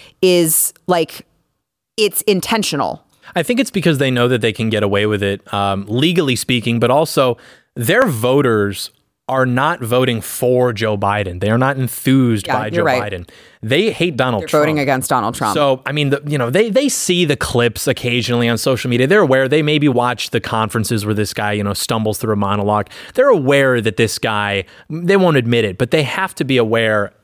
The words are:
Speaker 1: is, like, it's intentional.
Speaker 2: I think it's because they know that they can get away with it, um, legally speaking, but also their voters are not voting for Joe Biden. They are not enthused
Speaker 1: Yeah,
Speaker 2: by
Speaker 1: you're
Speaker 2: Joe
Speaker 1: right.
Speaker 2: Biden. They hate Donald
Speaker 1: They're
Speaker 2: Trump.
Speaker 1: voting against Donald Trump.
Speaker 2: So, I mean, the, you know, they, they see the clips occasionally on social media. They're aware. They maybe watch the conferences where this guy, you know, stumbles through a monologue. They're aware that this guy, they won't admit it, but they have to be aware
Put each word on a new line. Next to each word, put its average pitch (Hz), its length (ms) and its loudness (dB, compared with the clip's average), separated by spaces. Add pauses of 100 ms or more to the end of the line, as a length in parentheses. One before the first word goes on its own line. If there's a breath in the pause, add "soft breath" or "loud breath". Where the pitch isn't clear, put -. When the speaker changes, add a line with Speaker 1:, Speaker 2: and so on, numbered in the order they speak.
(220 loud breath)
Speaker 1:
is, 175 520 2 (140)
like, 170 380 -2 (680)
it's 208 280 0
intentional. 175 800 -2 (300 loud breath)
Speaker 2:
I 170 80 0
think 247 160 0
it's 262 120 -2
because 165 260 0
they 131 140 0
know 120 160 2
that 123 140 2
they 113 120 0
can 113 160 -2
get 104 140 0
away 101 220 2
with 104 180 0
it, 98 180 -2 (120)
um, 98 340 -2
legally 151 480 0
speaking, 117 440 -2
but 117 120 2
also 135 460 2 (380 loud breath)
their 180 320 2
voters 117 840 0 (360)
are 131 200 0
not 135 340 0
voting 120 400 0
for 127 500 0
Joe 107 240 -2
Biden. 101 440 -2
They 98 100 -2
are 117 80 2
not 135 200 0
enthused 127 680 0
Speaker 1:
Yeah, 131 140 -2
Speaker 2:
by 107 80 -4
Speaker 1:
you're - 80 -6
Speaker 2:
Joe 170 80 0
Speaker 1:
right. 127 280 0
Speaker 2:
Biden. 90 160 -10 (360 loud breath)
They 156 280 0
hate 170 260 -2
Donald 120 260 0
Speaker 1:
They're - 60 -10
Speaker 2:
Trump. 151 120 2
Speaker 1:
voting 156 160 0
against 135 320 -2
Donald 120 240 0
Trump. 107 220 -2
Speaker 2:
So, 139 320 0
I 135 60 -4
mean, 147 180 0
the, 143 160 0
you 147 100 -2
know, 123 140 -2
they, 214 180 2
they 262 200 0
see 180 360 0
the 139 100 0
clips - 520 0
occasionally 120 600 -2
on 117 120 0
social 131 320 -2
media. 123 160 2
They're 202 140 4
aware. 131 260 4
They 151 160 2
maybe 147 260 2
watch 120 400 0
the 120 100 -2
conferences 110 680 -2
where 107 80 0
this 104 180 -2
guy, 104 200 -4
you 104 100 -4
know, 101 100 -4
stumbles 110 460 -4
through 113 140 -2
a 104 40 0
monologue. 104 520 0 (260 loud breath)
They're 269 140 4
aware 135 520 4
that 104 160 -2
this 110 220 0
guy, 104 460 -2 (260 loud breath)
they 175 260 2
won't 175 200 4
admit 117 280 2
it, 92 140 -6
but 120 100 -2
they 156 140 2
have 185 320 -6
to - 80 -6
be 131 140 0
aware 110 540 0 (120)